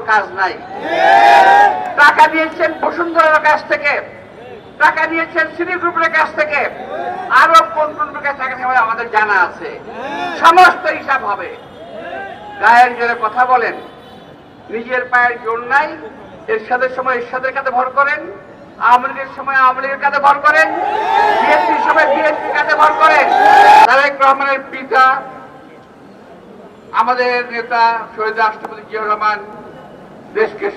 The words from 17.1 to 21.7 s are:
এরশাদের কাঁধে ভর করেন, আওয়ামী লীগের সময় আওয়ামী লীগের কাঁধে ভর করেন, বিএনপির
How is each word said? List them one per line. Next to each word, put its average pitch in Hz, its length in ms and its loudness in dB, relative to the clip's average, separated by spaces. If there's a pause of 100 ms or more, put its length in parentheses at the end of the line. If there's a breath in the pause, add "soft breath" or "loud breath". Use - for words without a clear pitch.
এরশাদের 254 380 -8
কাঁধে 262 220 -6
ভর 254 100 0 (100)
করেন, 294 220 0 (680)
আওয়ামী 247 240 4
লীগের 269 260 -10
সময় 269 260 -4
আওয়ামী 254 200 2
লীগের 269 220 -6
কাঁধে 285 220 0
ভর 277 100 4 (100)
করেন, 311 220 4 (720)
বিএনপির - 460 2